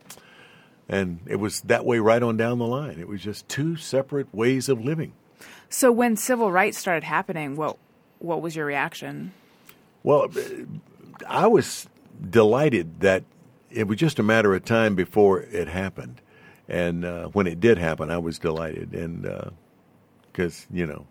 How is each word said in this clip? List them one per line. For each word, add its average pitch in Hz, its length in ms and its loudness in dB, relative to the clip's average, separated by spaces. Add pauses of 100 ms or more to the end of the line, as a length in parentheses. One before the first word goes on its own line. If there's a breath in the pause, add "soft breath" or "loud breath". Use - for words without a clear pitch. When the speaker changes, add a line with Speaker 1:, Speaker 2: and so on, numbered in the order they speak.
(880 soft breath)
Speaker 1:
and 92 400 -2
it 107 80 -4
was 101 260 -4
that 117 240 2
way 120 140 2
right 113 240 4
on 113 140 0
down 117 200 0
the 120 80 -2
line. 120 340 -6
It 87 80 -12
was 101 140 -10
just 101 280 -12
two 160 260 -4
separate 135 580 -4
ways 123 340 0
of 123 160 0
living. 151 300 -4 (560 soft breath)
Speaker 2:
So 254 220 4
when 233 260 2
civil 233 340 0
rights 185 280 2
started 165 240 -2
happening, 160 520 -4
what, 151 220 -4 (400)
what 165 240 -4
was 160 140 -6
your 156 100 -4
reaction? 143 680 -6 (680 soft breath)
Speaker 1:
Well, 139 260 4 (1000)
I 156 180 0
was 208 420 2 (400)
delighted 107 760 4
that 95 240 4 (440)
it 110 180 -2
was 104 100 -2
just 160 200 2
a 113 60 2
matter 104 320 6
of 90 100 -2
time 113 300 2
before 95 460 4
it 87 260 -6
happened. 90 540 -8 (460 soft breath)
And, 87 360 -2
uh, 85 260 -8
when 95 180 2
it 82 120 -4
did 110 200 6
happen, 78 320 -2
I 85 80 -2
was 82 180 -4
delighted. 82 560 -4
And, 85 320 -8
uh, - 240 -8 (840)
'cause, 87 380 -6
you 87 140 -4
know, 73 260 -10